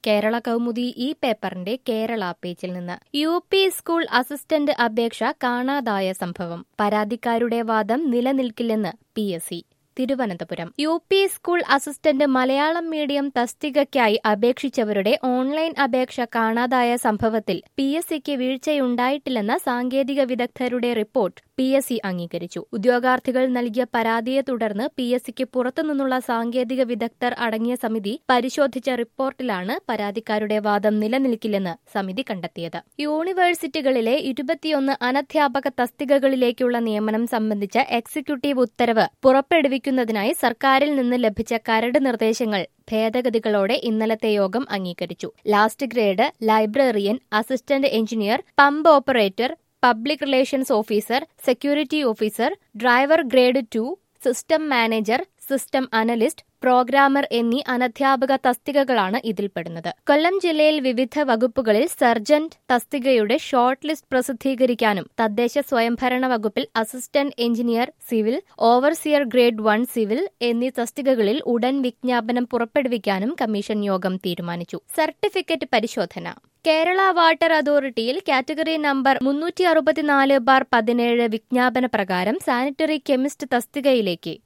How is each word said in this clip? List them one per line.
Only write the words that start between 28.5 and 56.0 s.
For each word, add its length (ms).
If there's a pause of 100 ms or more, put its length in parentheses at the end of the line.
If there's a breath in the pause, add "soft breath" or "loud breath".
റിപ്പോർട്ടിലാണ് 880
പരാതിക്കാരുടെ 760
വാദം 400
നിലനിൽക്കില്ലെന്ന് 720 (160)
സമിതി 360
കണ്ടെത്തിയത്. 540 (200)
യൂണിവേഴ്സിറ്റികളിലെ 1200
ഇരുപത്തിയൊന്ന് 800
അനധ്യാപക 720
തസ്തികകളിലേക്കുള്ള 1080
നിയമനം 480
സംബന്ധിച്ച 500 (160)
എക്സിക്യൂട്ടീവ് 680
ഉത്തരവ് 460 (140)
പുറപ്പെടുവിക്കുന്നതിനായി 640 (500)
സർക്കാരിൽ 600
നിന്ന് 240
ലഭിച്ച 340 (100)
കരട് 360
നിർദ്ദേശങ്ങൾ 640 (260)
ഭേദഗതികളോടെ 960
ഇന്നലത്തെ 480
യോഗം 380
അംഗീകരിച്ചു. 600 (180)
ലാസ്റ്റ് 400
ഗ്രേഡ്, 400 (160)
ലൈബ്രറിയൻ, 720 (160)
അസിസ്റ്റന്റ് 600
എഞ്ചിനീയർ, 480 (140)
പമ്പ് 340
ഓപ്പറേറ്റർ, 600 (300)
പബ്ലിക് 440
റിലേഷൻസ് 500
ഓഫീസർ, 480 (180)
സെക്യൂരിറ്റി 640
ഓഫീസർ, 460 (260)
ഡ്രൈവർ 480
ഗ്രേഡ് 460
ടു, 140 (380)
സിസ്റ്റം 460
മാനേജർ, 520 (240)
സിസ്റ്റം 500
അനലിസ്റ്റ്, 500 (160)